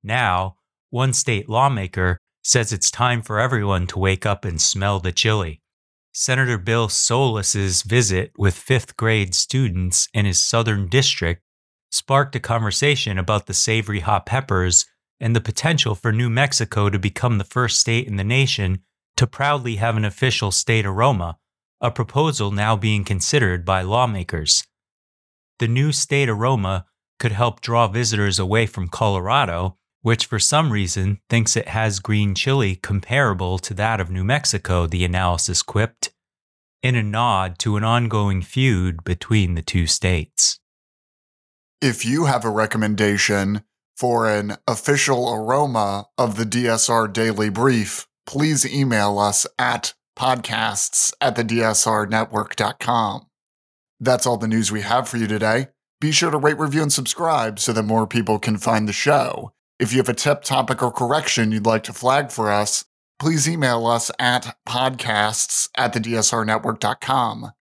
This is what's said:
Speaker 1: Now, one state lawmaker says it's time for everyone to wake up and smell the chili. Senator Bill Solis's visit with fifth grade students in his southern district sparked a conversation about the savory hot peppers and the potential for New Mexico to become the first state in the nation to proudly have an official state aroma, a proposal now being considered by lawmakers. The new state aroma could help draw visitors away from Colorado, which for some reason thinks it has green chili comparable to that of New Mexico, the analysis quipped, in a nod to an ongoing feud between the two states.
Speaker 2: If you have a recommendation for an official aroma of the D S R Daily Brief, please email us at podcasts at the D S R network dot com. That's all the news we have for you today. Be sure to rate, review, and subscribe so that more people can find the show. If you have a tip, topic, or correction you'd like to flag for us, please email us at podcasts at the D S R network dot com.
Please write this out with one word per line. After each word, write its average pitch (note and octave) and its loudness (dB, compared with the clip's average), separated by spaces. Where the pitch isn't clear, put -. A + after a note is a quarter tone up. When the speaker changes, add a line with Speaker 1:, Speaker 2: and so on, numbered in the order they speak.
Speaker 1:
Now, G2 0
one B2+ 0
state G#2+ -2
lawmaker G2 0
says A2+ 0
it's - 0
time B2 0
for G#2+ -4
everyone G2+ 0
to - -8
wake F#2+ 0
up G2+ -2
and E2 -4
smell G2 0
the F2 -4
chili. G2 -2
Senator B2+ 0
Bill A2 0
Solis's G#2+ 0
visit G2+ 0
with F#2+ 2
fifth - -2
grade G#2+ 0
students F#2 0
in G#2 2
his F#2+ 2
southern G#2+ 0
district F2 0
sparked C#3 0
a A#2 -4
conversation A2+ 0
about F#2+ 0
the - -8
savory G#2+ 0
hot G2 0
peppers F#2 0
and A#2 0
the A2 2
potential D3 0
for A2+ -2
New A#2 0
Mexico A2+ 0
to G2+ 0
become G#2+ 0
the G2 0
first B2 0
state A#2 0
in G2+ -6
the G2 -2
nation G#2+ 0
to B2 4
proudly C3+ -2
have A2 0
an G#2+ 2
official G#2 0
state A2 2
aroma, G2 0
a A#2+ 0
proposal B2 -2
now G#2+ 2
being G#2 0
considered F2+ 0
by F#2+ 0
lawmakers. F#2+ -2
The A#2 0
new C3+ 2
state C#3 0
aroma G#2 0
could A2+ 0
help A#2 0
draw A#2 2
visitors G#2 0
away G#2 2
from F2+ -6
Colorado, F#2+ 0
which A2+ 0
for G#2+ -4
some D3 2
reason G2 -2
thinks A#2 2
it A2 -4
has A2 -2
green G#2 0
chili A2 0
comparable G2 0
to - -8
that G#2+ 0
of F2 -4
New F#2 -4
Mexico, G2 0
the F2+ -2
analysis F2+ 0
quipped, - -4
in B2+ 2
a A2+ 2
nod G#2 0
to G#2 0
an G#2 0
ongoing A2 2
feud F#2 0
between F2+ 0
the E2 -4
two E2+ 0
states. - 0
Speaker 2:
If B2 0
you C#3+ 2
have B2 2
a A2+ 0
recommendation G#2 2
for A#2+ 2
an G#2 -2
official B2+ 0
aroma A2 0
of A2+ 0
the A2+ 0
D A#2+ 0
S A2+ 2
R A2+ 2
Daily G#2+ 0
Brief, A2+ 0
please D3 0
email A2 2
us G2+ 2
at B2 -2
podcasts A2+ -2
at C3 0
the A#2 0
D A2+ 0
S A2 2
R G#2+ 0
network G#2+ -2
dot G#2+ -2
com. A#2 0
That's B2 0
all B2 0
the G#2+ -4
news A2 2
we G#2+ -4
have A#2+ -2
for A#2+ -6
you A2 0
today. A2 0
Be D3+ 0
sure E3 2
to D3 0
rate, D3 2
review, D3+ 0
and C#3+ 0
subscribe B2+ -2
so - -2
that A2 0
more A2 2
people G#2+ 0
can G#2+ 0
find G#2+ 0
the G2+ -4
show. C3+ 0
If A2 0
you C3 4
have B2 2
a A#2+ -2
tip, C#3+ 0
topic, B2+ 0
or B2 -2
correction B2 0
you'd A2 0
like A2 2
to A#2+ -12
flag C3 0
for G#2+ -2
us, G#2 0
please D#3 2
email B2+ 0
us A#2 2
at B2 0
podcasts A#2 -2
at B2 0
the A#2+ -2
D A#2 -4
S G#2+ 2
R A2+ 0
network A2 -2
dot G#2+ -2
com. B2+ -2